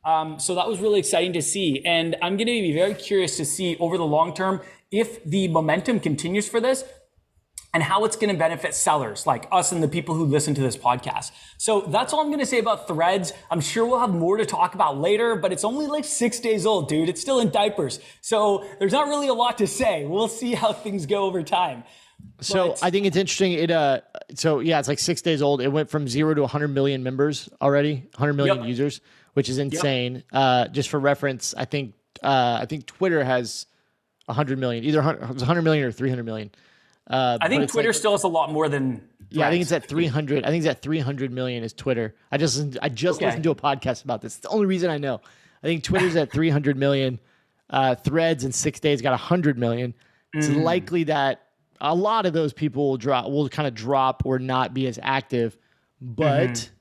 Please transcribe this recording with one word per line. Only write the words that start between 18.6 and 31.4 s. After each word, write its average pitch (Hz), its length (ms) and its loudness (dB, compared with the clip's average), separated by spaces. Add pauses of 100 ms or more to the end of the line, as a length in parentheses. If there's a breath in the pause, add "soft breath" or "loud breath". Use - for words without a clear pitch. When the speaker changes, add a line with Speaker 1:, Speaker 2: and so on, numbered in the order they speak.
Speaker 1:
there's 196 140 2
not 285 160 2
really 285 180 0
a 262 60 2
lot 240 240 0
to 202 100 2
say. 185 380 0
We'll 208 240 0
see 240 240 -4
how 214 180 0
things 202 340 -6
go 202 200 0
over 185 180 -2
time. 160 400 -2 (560 loud breath)
Speaker 2:
So 180 300 0
Speaker 1:
But - 140 -4
Speaker 2:
I 180 60 2
think 196 160 2
it's 175 120 2
interesting. 190 360 2
It, 165 160 0
uh, 147 300 4 (360)
so 156 240 2
yeah, 156 200 2
it's, 127 80 -2
like, 143 120 -2
six 170 220 -2
days 156 200 0
old. 143 200 2
It 131 60 0
went 147 220 0
from 147 180 -2
zero 151 260 2
to 147 100 2
a 131 40 0
hundred 147 220 -2
million 139 340 0
members 135 460 -2 (120)
already, 143 540 2
hundred 147 180 0
million 139 260 2
Speaker 1:
Yep. 113 80 -6
Speaker 2:
users, 127 340 -2 (320 soft breath)
which 127 160 0
is 127 80 -4
Speaker 1:
Yep. 139 80 -2
Speaker 2:
insane. 131 680 -2
Uh, 127 380 4
just 135 200 -2
for 147 100 0
reference, 139 580 0